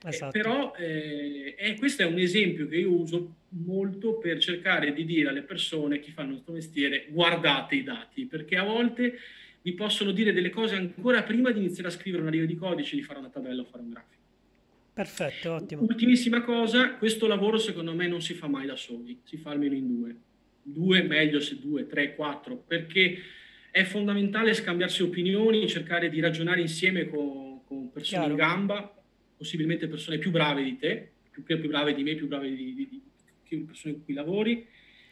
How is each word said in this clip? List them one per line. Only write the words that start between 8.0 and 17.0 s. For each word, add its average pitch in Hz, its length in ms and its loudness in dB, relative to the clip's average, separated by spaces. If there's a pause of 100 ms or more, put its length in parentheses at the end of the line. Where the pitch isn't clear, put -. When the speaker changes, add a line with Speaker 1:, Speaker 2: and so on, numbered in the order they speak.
Speaker 1:
perché 160 300 -4
a 185 60 2
volte 240 560 0 (440)
vi 175 100 -2
possono 202 400 0
dire 214 200 4
delle 180 180 2
cose 220 260 0
ancora 190 480 2
prima 247 260 4
di 214 80 0
iniziare 180 300 -2
a 170 40 -4
scrivere 170 300 -4
una 156 80 -2
riga 165 160 2
di 170 100 -2
codice, 160 380 -2
di 139 80 -4
fare 143 160 -14
una 127 120 -14
tabella 127 320 -8
o - 20 -12
fare 123 180 -16
un 117 80 -12
grafico. - 300 -20 (720)
Speaker 2:
Perfetto, 165 640 -6
ottimo. 160 280 -6
Speaker 1:
Ultimissima 233 600 4
cosa, 233 540 4
questo 220 300 2